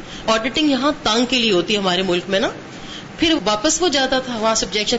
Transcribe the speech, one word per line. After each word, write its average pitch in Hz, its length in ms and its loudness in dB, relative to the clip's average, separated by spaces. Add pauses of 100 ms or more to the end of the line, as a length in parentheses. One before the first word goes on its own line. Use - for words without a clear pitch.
(260)
آڈیٹنگ 254 440 2
یہاں 277 220 2 (100)
تانگ 226 220 2
کے 247 140 0
لیے 226 140 2
ہوتی 175 220 2
ہے 202 40 2
ہمارے 185 240 0
ملک 180 260 0
میں 190 120 2
نا۔ 302 80 2 (720)
پھر 320 160 4 (100)
واپس 214 380 0
وہ 359 60 4
جاتا 262 300 2
تھا 247 200 -4
وہاں 220 160 2
سے 220 120 0
آبجیکشن، 208 320 -2